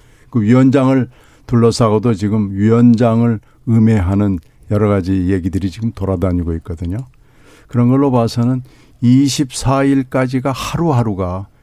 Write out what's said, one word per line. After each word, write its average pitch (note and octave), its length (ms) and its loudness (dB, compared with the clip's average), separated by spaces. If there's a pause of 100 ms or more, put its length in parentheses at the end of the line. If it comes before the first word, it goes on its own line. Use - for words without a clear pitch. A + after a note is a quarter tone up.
(320)
그 A#2 100 -2
위원장을 C3 680 2 (360)
둘러싸고도 A2+ 720 2
지금 G2+ 380 -2
위원장을 A2+ 880 2 (280)
음해하는 G#2 720 2 (320)
여러 G#2 180 0
가지 F#2+ 420 0
얘기들이 F#2 380 -4
지금 A2 220 -8
돌아다니고 F2+ 640 -4
있거든요. F2 420 -8 (680)
그런 A#2+ 220 0
걸로 C3+ 220 2
봐서는 B2 520 -2 (380)
이십사 C3+ 840 0
일까지가 C3 680 -2
하루하루가 A2 960 -4 (160)